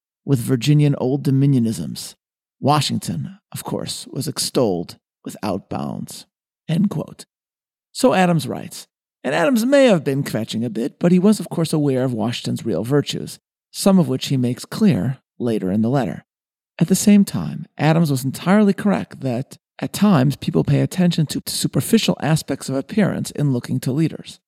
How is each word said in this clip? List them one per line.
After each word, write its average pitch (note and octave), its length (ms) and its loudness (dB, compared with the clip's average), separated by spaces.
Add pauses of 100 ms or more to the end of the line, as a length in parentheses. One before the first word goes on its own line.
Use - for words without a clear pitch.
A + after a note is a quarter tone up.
(240)
with C#3 140 0
Virginian C#3+ 560 2
Old C3+ 300 -2
Dominionisms. B2 920 0 (440)
Washington, C#3+ 800 -2 (120)
of - 140 -14
course, - 420 -10
was - 220 -8
extolled G2+ 680 -2 (280)
without - 440 -8
bounds." - 580 -10 (420)
End G3 200 0
quote. - 380 -8 (640)
So - 240 2
Adams F3 320 2
writes, - 400 -12 (380)
and C4 100 -2
Adams C#4 320 2
may C#4 200 6
have F3+ 180 4
been C#3 180 0
kvetching A2+ 420 -4
a B2 60 -4
bit, - 300 -6
but F3 120 4
he F#3 60 6
was, G#3 220 4
of E3+ 100 -12
course, E3 220 -2
aware C#3 320 0
of B2+ 100 -2
Washington's A#2 500 -4
real G2+ 200 -2
virtues, - 560 -2 (320)
some F#3+ 260 4
of D#3+ 80 4
which C3 220 -4
he C#3+ 80 0
makes B2 280 -2
clear C3 540 0 (220)
later G#2 320 -2
in A2 100 0
the A2+ 80 0
letter. B2+ 340 -2 (540)
At F3 80 2
the F#3+ 80 0
same G3+ 300 6
time, - 420 -6 (100)
Adams D#3 360 2
was C3 120 -2
entirely G3 480 2
correct - 480 -2
that, C3 360 -6 (240)
at - 120 -6
times, C#3+ 440 4
people - 260 0
pay C#3 200 2
attention E3+ 440 2
to - 200 -6
superficial - 720 0
aspects D3 480 -2
of C3+ 80 -4
appearance - 560 -2
in C#3+ 200 0
looking B2 280 -4
to C#3 100 -4
leaders. - 580 -4